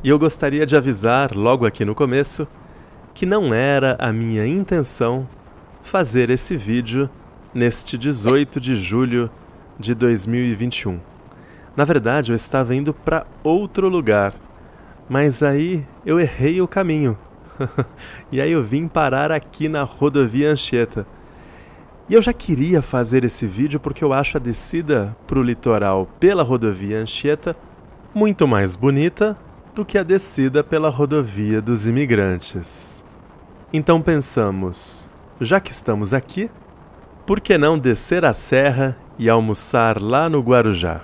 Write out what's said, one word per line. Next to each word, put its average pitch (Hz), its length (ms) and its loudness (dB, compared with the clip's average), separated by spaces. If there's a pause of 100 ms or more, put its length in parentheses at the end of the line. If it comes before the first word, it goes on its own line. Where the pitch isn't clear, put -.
E - 20 2
eu 147 80 6
gostaria 147 460 0
de 139 100 0
avisar 123 640 2
logo 117 300 2
aqui 107 180 -2
no 104 100 -2
começo 143 540 -2 (640)
que - 140 -6
não 185 260 0
era 135 480 2
a 117 100 -2
minha 110 360 -2
intenção 135 840 -2 (540)
fazer 123 480 0
esse 131 260 0
vídeo 120 540 -2 (420)
neste 120 460 -2
dezoito 135 600 0
de 127 160 -2
julho 117 560 0 (480)
de 110 160 -4
dois 113 300 2
mil 120 180 -2
e 120 120 -2
vinte 120 260 -6
e - 80 -6
um. 90 100 -6 (800)
Na 143 80 2
verdade, 127 480 0
eu 117 40 0
estava 127 380 -2
indo 147 200 -2
pra 160 320 -4 (180)
outro 185 460 0
lugar, 107 420 2 (800)
mas 139 320 2
aí 147 440 0 (200)
eu 165 120 2
errei 165 440 0
o 175 40 0
caminho. 156 480 0 (440)
<laughs> 131 100 -4 (640)
E 131 80 -2
aí 156 120 0
eu 156 100 2
vim 139 260 -2
parar 147 420 0
aqui 156 380 -4
na 151 140 -4
rodovia 139 680 0
Anchieta. 120 560 -2 (1000)
E 202 60 2
eu 226 80 8
já 240 100 0
queria 160 480 0
fazer 123 440 0
esse 117 220 -2
vídeo 139 320 -4
porque - 240 -6
eu 139 120 2
acho 143 240 -2
a - 20 -2
descida 123 720 -2 (120)
pro 131 160 0
litoral 101 680 0 (100)
pela 185 240 4
rodovia 110 560 -2
Anchieta 147 560 -4 (600)
muito 208 340 2
mais 98 260 2
bonita 147 600 0 (380)
do 214 100 -4
que - 120 -6
a 196 60 2
descida 147 640 0
pela 156 240 0
rodovia 117 720 0
dos 107 240 -2
imigrantes. 101 1200 -2 (680)
Então 156 300 2
pensamos, 101 1080 -2 (320)
já 156 200 2
que - 100 -14
estamos 104 420 -2
aqui, 180 380 -4 (720)
por 202 140 0
que 190 180 2
não 156 220 4
descer 127 460 0
a 135 80 4
serra 135 640 2 (200)
e 113 140 2
almoçar 113 720 2
lá 131 260 0
no 151 120 0
Guarujá? 107 640 2